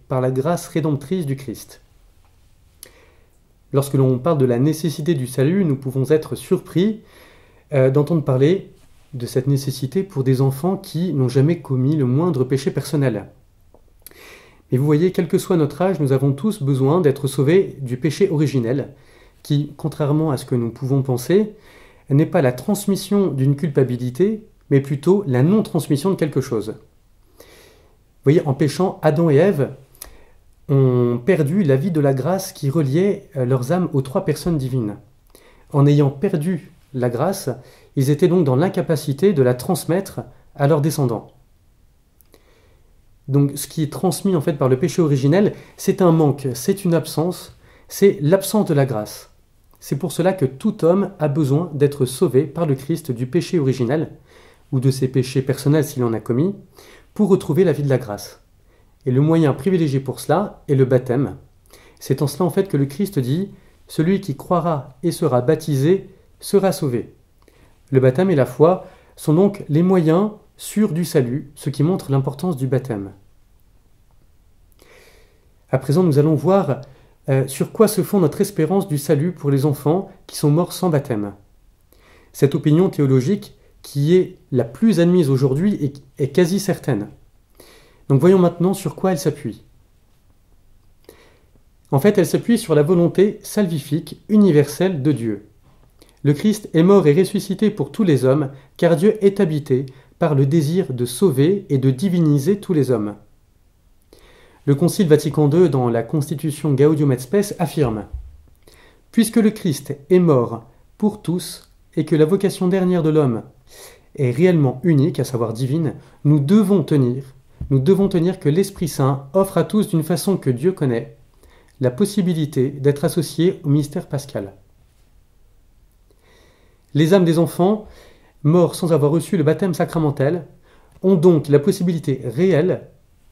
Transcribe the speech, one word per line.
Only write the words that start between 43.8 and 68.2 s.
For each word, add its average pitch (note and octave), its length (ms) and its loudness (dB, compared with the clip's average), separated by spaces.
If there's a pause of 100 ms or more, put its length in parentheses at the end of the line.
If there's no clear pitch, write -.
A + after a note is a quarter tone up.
est C#3+ 100 -4
transmis F#3 440 -2
en D#3 60 0
fait E3 120 -2
par C#3 160 0
le B2+ 80 4
péché F3 240 -2
originel, D3 520 2 (240)
c'est G3 260 0
un F3 80 6
manque, D3 420 2
c'est G3 320 -4
une E3+ 80 2
absence, E3 640 -4 (300)
c'est - 340 2
l'absence E3+ 440 0
de D#3+ 100 0
la C#3 100 4
grâce. G#2+ 460 -8 (480)
C'est - 180 -6
pour D#3 140 -6
cela F3 200 0
que D3+ 140 -2
tout - 400 -4
homme G3 320 2
a D3+ 100 -2
besoin D3 460 0
d'être C#3 320 0
sauvé C3+ 380 0
par E3+ 240 -4
le C#3 80 0
Christ E3 360 -8
du A#2+ 140 -4
péché E3+ 340 -2
originel, C3 520 -2 (600)
ou C#3 80 0
de C3 120 2
ses C3 160 -2
péchés C3 340 -2
personnels C3+ 420 0
s'il B2+ 200 -4
en A#2 100 0
a G#2 60 -4
commis, D3+ 360 -2 (600)
pour G3+ 140 0
retrouver F3+ 340 2
la E3+ 80 2
vie D3 120 -2
de C#3 60 -2
la C3 80 2
grâce. - 440 -10 (640)
Et C3 40 0
le B2+ 100 2
moyen D#3 320 2
privilégié E3 460 -2
pour C3 200 -10
cela F3+ 480 -4
est C#3+ 80 0
le C3 100 4
baptême. B2 520 -2 (640)
C'est - 220 -4
en D3 60 0
cela F#3 180 -4
en D#3+ 60 0
fait G3 160 -2
que D#3 100 -2
le C#3 80 2
Christ G3 320 -6
dit : « D3 320 -2 (380)
Celui F#3 340 -2
qui C#3+ 140 -8
croira D#3+ 640 -4
et F3 100 -2
sera B2+ 300 0
baptisé D3+ 680 0 (300)
sera F#3+ 320 0
sauvé. » A#2+ 440 -4 (760)
Le C3 80 4
baptême C3 300 2